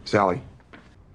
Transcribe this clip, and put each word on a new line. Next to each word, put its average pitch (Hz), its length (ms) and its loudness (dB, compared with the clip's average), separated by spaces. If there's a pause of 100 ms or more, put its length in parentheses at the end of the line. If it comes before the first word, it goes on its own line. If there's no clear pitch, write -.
Sally, 98 340 2 (760)